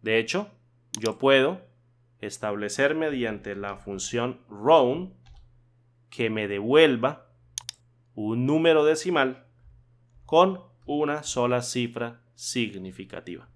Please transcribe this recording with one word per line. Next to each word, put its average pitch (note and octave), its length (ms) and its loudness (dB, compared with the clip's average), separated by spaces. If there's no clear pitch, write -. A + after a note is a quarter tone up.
De A2 160 2
hecho, F#3 320 -4
yo A2 200 -4
puedo C#3 480 2
establecer G#2 720 -4
mediante A#2+ 600 -4
la G2+ 220 -10
función A#2+ 720 -6
round C#3 640 2
que A2+ 220 -4
me G#2+ 180 -4
devuelva B2+ 840 2
un A2+ 320 -4
número D#3 400 4
decimal D#3 600 0
con F#3 380 4
una D3 360 -4
sola B2 380 -2
cifra A#2+ 600 -6
significativa. F#2+ 1200 -10